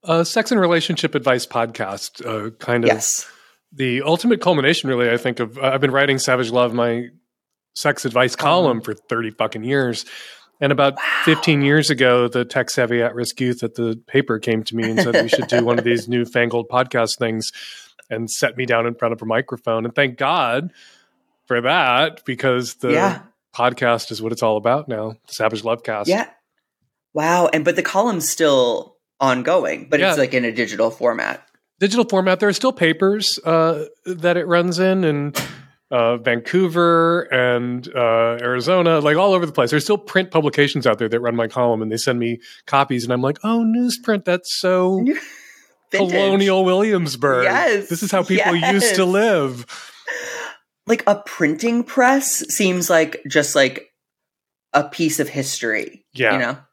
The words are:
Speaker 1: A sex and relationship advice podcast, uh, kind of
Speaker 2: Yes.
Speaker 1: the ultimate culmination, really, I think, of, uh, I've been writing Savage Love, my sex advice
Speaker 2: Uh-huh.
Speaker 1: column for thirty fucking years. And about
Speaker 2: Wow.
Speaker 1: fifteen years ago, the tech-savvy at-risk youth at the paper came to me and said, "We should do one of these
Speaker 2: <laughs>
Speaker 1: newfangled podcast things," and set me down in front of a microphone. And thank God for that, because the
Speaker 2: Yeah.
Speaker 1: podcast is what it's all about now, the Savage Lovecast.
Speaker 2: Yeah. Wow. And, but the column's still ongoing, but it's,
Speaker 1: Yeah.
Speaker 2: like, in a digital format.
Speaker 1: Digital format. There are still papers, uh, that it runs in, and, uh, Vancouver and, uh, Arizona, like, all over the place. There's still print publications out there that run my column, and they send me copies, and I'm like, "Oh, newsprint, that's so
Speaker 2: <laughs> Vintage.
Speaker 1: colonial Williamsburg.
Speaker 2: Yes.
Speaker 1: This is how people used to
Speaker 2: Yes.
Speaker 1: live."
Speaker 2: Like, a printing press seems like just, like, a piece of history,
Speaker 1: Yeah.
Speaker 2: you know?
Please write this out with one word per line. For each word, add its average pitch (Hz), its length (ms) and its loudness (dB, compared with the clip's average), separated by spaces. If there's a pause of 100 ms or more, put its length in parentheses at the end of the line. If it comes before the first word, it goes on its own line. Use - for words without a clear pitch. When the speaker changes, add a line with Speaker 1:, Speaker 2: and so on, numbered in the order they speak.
Speaker 1:
A 165 200 0
sex - 280 -2
and 214 80 4
relationship 170 540 0
advice 127 320 0
podcast, 113 760 -6
uh, 110 260 -8
kind 120 340 -2
of - 40 4
Speaker 2:
Yes. - 400 -2 (440)
Speaker 1:
the 135 300 -4
ultimate 175 380 0
culmination, 156 480 2
really, 123 220 2
I 120 60 2
think, 120 240 -4
of, 117 180 -6
uh, - 40 -6 (100)
I've 135 80 -2
been 139 100 2
writing 139 280 2
Savage 127 320 0
Love, 123 240 0
my 120 320 -2 (680)
sex - 300 -2
advice 123 300 0
Speaker 2:
Uh-huh. - 100 -8
Speaker 1:
column 151 360 2
for 110 140 -10
thirty 113 360 -6
fucking 110 340 -6
years. 127 400 -2 (560)
And 143 120 2
about 139 240 2
Speaker 2:
Wow. - 60 -8 (220)
Speaker 1:
fifteen 156 360 4
years 143 300 2
ago, 123 380 4
the 120 160 -2
tech-savvy 120 580 -2
at-risk 117 380 -4
youth 123 220 -2
at 113 120 -6
the 113 320 -4
paper 135 320 0
came 110 260 -2
to 113 120 -8
me 110 140 -2
and 110 100 0
said, 117 220 2
"We 117 60 -2
should - 200 0
do 123 160 0
one 120 140 2
of 113 60 -4
these 117 240 0
Speaker 2:
<laughs> - 0 -
Speaker 1:
newfangled 120 640 -2
podcast 127 480 -2
things," 110 320 -4 (580)
and 113 220 -6
set 123 260 -2
me 127 80 -4
down 117 220 0
in 120 80 -4
front 117 180 -2
of 110 80 -8
a 110 60 -10
microphone. 113 580 -4
And 117 100 -8
thank 135 220 -2
God 143 560 -2 (720)
for 120 140 -2
that, 143 640 0
because 123 520 -2
the 127 160 -2
Speaker 2:
Yeah. 175 260 2 (360)
Speaker 1:
podcast 120 560 0
is 110 120 -10
what 113 100 -4
it's 113 100 -6
all 110 140 2
about 123 320 -2
now, 110 280 -8 (100)
the - 80 -18
Savage 110 280 -2
Lovecast. 113 440 -4
Speaker 2:
Yeah. 196 240 -2 (840)
Wow. 170 400 2
And, 156 120 0
but 165 120 0
the 185 60 -2
column's 196 460 -2
still 127 680 0 (240)
ongoing, 127 680 0
but 147 100 2
it's, 180 160 2
Speaker 1:
Yeah. 147 60 0
Speaker 2:
like, 131 120 0
in 123 120 2
a 113 60 -2
digital 110 380 -2
format. 113 520 -4 (380)
Speaker 1:
Digital 202 280 2
format. 185 320 2
There 208 80 4
are 196 60 2
still 262 180 0
papers, 190 720 0
uh, 165 400 2 (220)
that 175 300 -2
it 165 100 -2
runs 175 320 0
in, 185 260 2
and, 147 320 -2 (540)
uh, 120 280 2
Vancouver 170 1040 2 (100)
and, 123 640 0
uh, 117 480 2
Arizona, 160 580 2
like, 147 160 4
all 190 160 4
over 175 140 2
the 147 60 -8
place. 123 180 2
There's 147 140 0
still 208 140 2
print 185 340 -2
publications 143 540 0
out 107 120 4
there 113 100 -2
that 117 120 0
run 117 160 -2
my 117 120 0
column, 120 320 0
and 110 100 -4
they 113 60 -2
send 123 220 0
me 117 220 -2 (260)
copies, 131 380 0
and 123 80 -2
I'm 123 100 0
like, 143 200 -2
"Oh, 226 220 0
newsprint, 240 640 0
that's 180 320 -2
so 185 440 2
Speaker 2:
<laughs> - 880 -6
Vintage. 190 180 0
Speaker 1:
colonial 196 540 2
Williamsburg. 156 800 2
Speaker 2:
Yes. 226 440 0
Speaker 1:
This 165 140 -4
is 196 80 -4
how 185 140 2
people 208 320 2
used 214 400 2
to 190 80 2
Speaker 2:
Yes. 180 80 2
Speaker 1:
live." 156 800 0 (960)
Speaker 2:
Like, 226 180 2
a 208 100 4
printing 202 680 -2
press 269 680 2
seems 180 380 0
like 160 360 2
just, 147 300 0
like, 131 320 0 (840)
a 143 100 4
piece 156 360 -4
of - 80 -2
history, - 840 -6
Speaker 1:
Yeah. 117 220 0
Speaker 2:
you 98 40 0
know? 127 200 -4 (140)